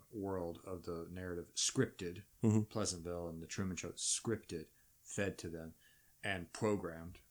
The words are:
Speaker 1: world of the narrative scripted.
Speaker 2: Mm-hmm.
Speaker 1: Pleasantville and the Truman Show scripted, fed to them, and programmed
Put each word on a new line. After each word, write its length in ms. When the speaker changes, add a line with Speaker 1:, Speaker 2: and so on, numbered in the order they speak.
Speaker 1:
world 520
of 200
the 280
narrative 420
scripted. 680
Speaker 2:
Mm-hmm. 180
Speaker 1:
Pleasantville 680
and 140
the 40
Truman 300
Show 140
scripted, 760
fed 340
to 100
them, 260
and 280
programmed 680